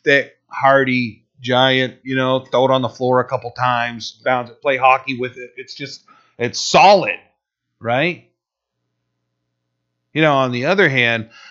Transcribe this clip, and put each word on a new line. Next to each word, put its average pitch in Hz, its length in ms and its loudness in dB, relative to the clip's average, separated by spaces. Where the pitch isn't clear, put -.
thick, 139 320 0
hearty, 131 800 0
giant, 127 640 0
you 131 140 -6
know, 131 240 0
throw 131 260 0
it 131 40 0
on 131 120 0
the 120 60 -4
floor 127 320 -2
a 123 80 -2
couple 120 220 -8
times, 120 760 -6
bounce 123 260 -2
it, 113 100 -20
play 139 160 -2
hockey 131 420 0
with 123 200 -8
it. 123 180 -18
It's 127 180 -18
just, - 300 -16
it's 120 220 -6
solid, 180 580 4
right? 127 520 -4
You 156 100 0
know, 151 120 4
on 131 180 0
the 123 140 -4
other 190 220 2
hand, 117 420 0